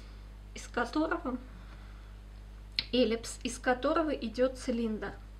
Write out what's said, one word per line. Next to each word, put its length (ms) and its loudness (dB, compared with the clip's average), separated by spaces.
из 140 -12
которого, 720 2
эллипс, 500 4
из 160 -4
которого 540 4
идет 480 2
цилиндр. 520 0